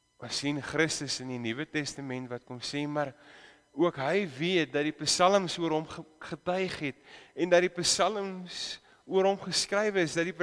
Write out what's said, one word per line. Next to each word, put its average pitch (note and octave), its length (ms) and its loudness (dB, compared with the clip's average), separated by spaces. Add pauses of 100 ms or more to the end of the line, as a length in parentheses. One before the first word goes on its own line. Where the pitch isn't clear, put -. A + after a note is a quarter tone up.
(220)
Ons A#2 180 -6
sien C#3+ 220 0
Christus D3 580 -2
in B2+ 140 -6
die A#2+ 60 -6
Nuwe A#2 280 -4
Testament C3 640 -6
wat A#2+ 160 -10
kom B2 160 -12
sê, C#3+ 260 -4
maar D3 220 -2 (680)
ook D#3+ 240 2
hy F3+ 240 2 (120)
weet D#3+ 360 0
dat D3 140 2
die D#3 160 -2
psalms F3+ 580 4
oor D#3+ 140 2
hom D#3+ 140 -2
ge-, - 160 -12 (260)
getuig F3+ 500 -4
het - 200 -6 (360)
en F3 140 2
dat F3 140 8
die F3 120 -2
psalms F#3 1000 -2 (280)
oor F#3+ 220 4
hom G3 100 2
geskrywe G3 640 0
is, D3+ 140 0
dat E3+ 100 2
die F3+ 160 -6